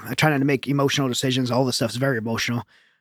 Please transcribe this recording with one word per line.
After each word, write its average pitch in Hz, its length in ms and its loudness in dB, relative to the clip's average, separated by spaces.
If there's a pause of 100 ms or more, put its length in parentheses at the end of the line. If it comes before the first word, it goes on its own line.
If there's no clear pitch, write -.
I 123 80 -6
try 156 160 4
not 143 80 0
to 135 60 2
make 139 220 0
emotional 139 400 2
decisions. 127 440 -2
All 127 140 2
this 123 100 0
stuff's 113 220 -2
very 131 200 0
emotional. 113 460 -2 (380)